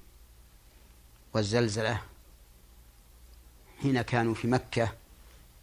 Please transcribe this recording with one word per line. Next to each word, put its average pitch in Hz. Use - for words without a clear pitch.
والزلزلة 110
حين 131
كانوا 117
في 117
مكة 120